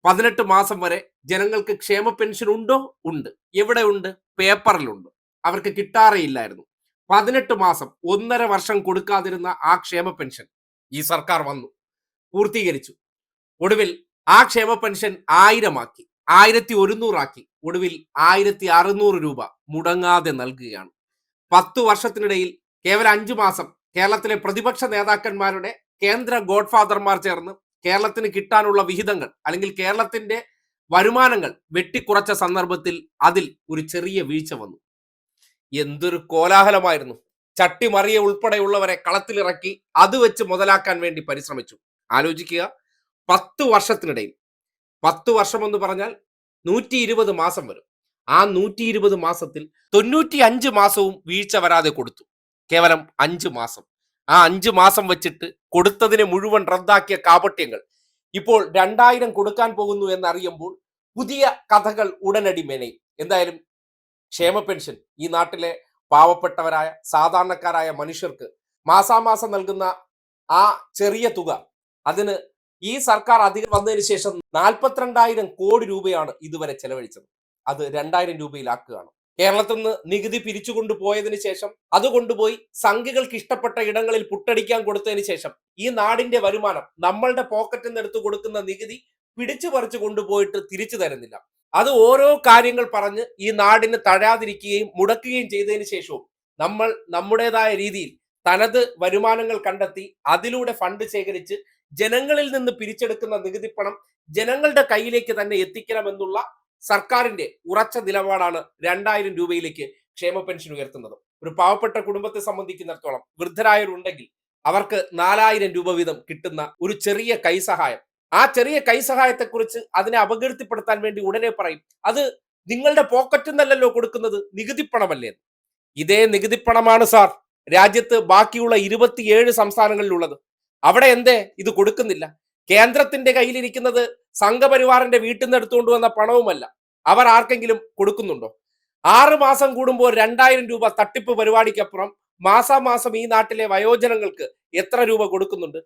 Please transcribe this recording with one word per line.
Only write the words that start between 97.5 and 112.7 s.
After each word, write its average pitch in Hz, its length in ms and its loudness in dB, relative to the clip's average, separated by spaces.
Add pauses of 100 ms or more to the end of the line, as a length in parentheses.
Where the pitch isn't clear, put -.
രീതിയിൽ 196 360 -8 (360)
തനത് 226 520 0
വരുമാനങ്ങൾ 220 680 -2
കണ്ടെത്തി 190 500 -8 (100)
അതിലൂടെ 240 460 -2
ഫണ്ട് 202 360 -8
ശേഖരിച്ച് 190 460 -10 (380)
ജനങ്ങളിൽ 262 600 -2
നിന്ന് 254 200 -4
പിരിച്ചെടുക്കുന്ന 220 640 -8
നികുതിപ്പണം 202 640 -10 (320)
ജനങ്ങളുടെ 269 600 0
കയ്യിലേക്ക് 233 500 -2
തന്നെ 208 160 -6
എത്തിക്കണമെന്നുള്ള 196 960 -8 (280)
സർക്കാരിന്റെ 208 760 -4 (120)
ഉറച്ച 214 320 -2
നിലപാടാണ് 190 640 -4 (200)
രണ്ടായിരം 196 500 -4
രൂപയിലേക്ക് 165 520 -6
ക്ഷേമ 180 540 -10
പെൻഷൻ 160 340 -14
ഉയർത്തുന്നത്. 131 380 -16 (300)
ഒരു 156 80 -12
പാവപ്പെട്ട 202 460 0
കുടുംബത്തെ 208 440 -8
സംബന്ധിക്കുന്നിടത്തോളം, 185 800 -12 (160)